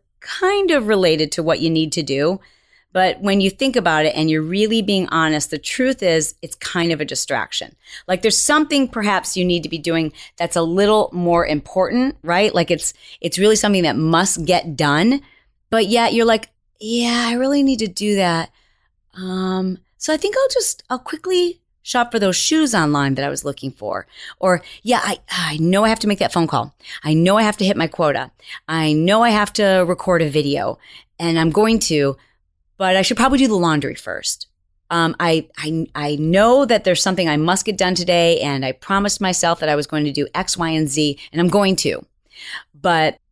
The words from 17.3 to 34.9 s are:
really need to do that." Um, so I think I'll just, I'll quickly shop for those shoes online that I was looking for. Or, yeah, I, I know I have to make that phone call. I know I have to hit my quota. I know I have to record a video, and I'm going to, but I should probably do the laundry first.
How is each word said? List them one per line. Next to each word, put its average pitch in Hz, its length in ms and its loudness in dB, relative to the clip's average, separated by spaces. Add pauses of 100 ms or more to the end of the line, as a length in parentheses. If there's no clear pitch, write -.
really 269 280 0
need 269 160 2
to 220 80 -2
do 208 300 -2
that." 170 340 0 (640)
Um, 185 640 -4 (180)
so - 160 -4
I 311 40 0
think 403 200 -2
I'll 539 120 2
just, - 420 -2
I'll 254 80 -4
quickly 359 600 -4 (220)
shop 240 300 -2
for 233 60 0
those 190 180 0
shoes 311 380 0
online 147 400 2
that 135 100 -4
I 143 40 -4
was 143 160 -8
looking 139 260 -8
for. 98 360 -10 (320)
Or, 180 240 0 (200)
yeah, 233 200 2
I, - 160 -4 (120)
I 160 280 -4
know 180 260 4
I 220 40 4
have 220 120 0
to 214 80 -2
make 202 100 0
that - 140 -2
phone 170 140 0
call. 139 280 -4 (280)
I 156 120 0
know 185 240 4
I 226 40 2
have 208 160 0
to 202 60 0
hit 196 120 0
my 160 100 0
quota. 143 440 -2 (380)
I 156 240 0
know 185 300 4
I 233 80 4
have 208 240 0
to 190 320 4
record 175 360 0
a 156 60 0
video, 139 500 -2 (400)
and 165 200 0
I'm 165 120 2
going 220 300 4
to, 139 360 0 (600)
but 190 200 0
I 190 60 2
should 214 140 0
probably 262 220 2
do 262 100 4
the 214 60 0
laundry 151 400 0
first. - 520 -10 (440)